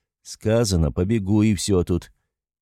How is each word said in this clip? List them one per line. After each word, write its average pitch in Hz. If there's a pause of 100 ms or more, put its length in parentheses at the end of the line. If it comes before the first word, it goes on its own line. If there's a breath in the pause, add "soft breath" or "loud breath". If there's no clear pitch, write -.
(220)
Сказано, 98
побегу, 98
и 110
всё 92
тут. - (500)